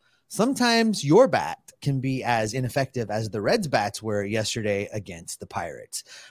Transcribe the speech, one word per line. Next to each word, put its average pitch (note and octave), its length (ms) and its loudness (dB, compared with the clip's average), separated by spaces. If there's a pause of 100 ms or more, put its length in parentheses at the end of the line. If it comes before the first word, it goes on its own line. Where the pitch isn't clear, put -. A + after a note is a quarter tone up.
(300)
Sometimes A3+ 760 2
your F#3 240 8
bat E2 400 -2 (140)
can C3+ 180 0
be B2+ 240 -2
as A2 300 0
ineffective B2+ 560 -2
as A2 200 -2
the G2+ 120 -4
Reds' F3+ 260 0
bats G#2+ 340 -2
were G#2 220 -2
yesterday G#2 720 -2
against F#2 460 -12
the - 80 -14
Pirates. C#2 560 -10 (280)